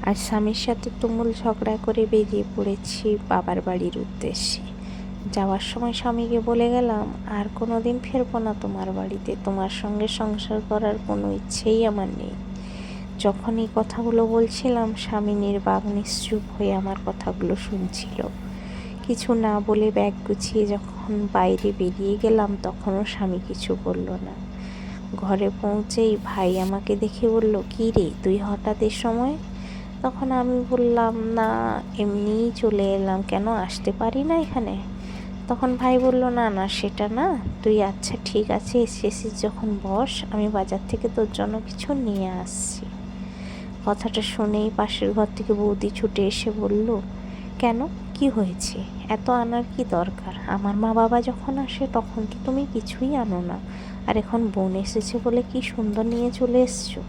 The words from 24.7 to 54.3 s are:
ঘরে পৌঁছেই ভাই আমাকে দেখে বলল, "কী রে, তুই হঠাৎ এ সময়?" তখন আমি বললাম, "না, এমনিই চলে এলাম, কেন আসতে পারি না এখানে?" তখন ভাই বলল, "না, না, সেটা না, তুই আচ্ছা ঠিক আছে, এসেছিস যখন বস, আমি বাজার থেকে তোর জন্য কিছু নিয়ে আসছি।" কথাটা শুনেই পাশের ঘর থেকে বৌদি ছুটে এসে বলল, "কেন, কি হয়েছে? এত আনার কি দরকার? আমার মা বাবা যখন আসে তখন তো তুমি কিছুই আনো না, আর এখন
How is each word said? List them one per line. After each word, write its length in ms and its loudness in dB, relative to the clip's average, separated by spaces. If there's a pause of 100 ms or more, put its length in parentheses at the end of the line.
ঘরে 340 2 (120)
পৌঁছেই 600 2
ভাই 360 2
আমাকে 360 0
দেখে 320 2
বলল, 420 4
"কী 260 0
রে, 140 6 (120)
তুই 160 4
হঠাৎ 440 0
এ 80 4
সময়?" 460 0 (680)
তখন 300 0
আমি 380 2
বললাম, 640 4
"না, 460 2 (180)
এমনিই 580 2
চলে 380 4
এলাম, 340 2
কেন 200 0
আসতে 500 0
পারি 260 2
না 140 4
এখানে?" 380 -2 (720)
তখন 280 2
ভাই 220 6
বলল, 260 6
"না, 260 2
না, 180 0
সেটা 400 -2
না, 300 2 (240)
তুই 200 6
আচ্ছা 420 -2
ঠিক 260 0
আছে, 320 2
এসেছিস 600 -2
যখন 400 -2
বস, 500 0
আমি 160 2
বাজার 300 0 (100)
থেকে 280 -2
তোর 180 4
জন্য 320 -2
কিছু 280 -4
নিয়ে 340 0
আসছি।" 580 -6 (1000)
কথাটা 360 0
শুনেই 540 0
পাশের 360 0
ঘর 140 4 (100)
থেকে 160 0
বৌদি 380 2
ছুটে 360 0
এসে 240 0
বলল, 500 2 (580)
"কেন, 280 2 (280)
কি 140 4
হয়েছে? 500 0 (300)
এত 220 0
আনার 320 2 (140)
কি 140 0
দরকার? 440 0 (120)
আমার 300 0
মা 160 2
বাবা 300 6
যখন 360 -2
আসে 340 -2
তখন 380 -2
তো 140 -10
তুমি 280 0
কিছুই 440 -2
আনো 240 0
না, 180 -4 (480)
আর 100 2
এখন 380 0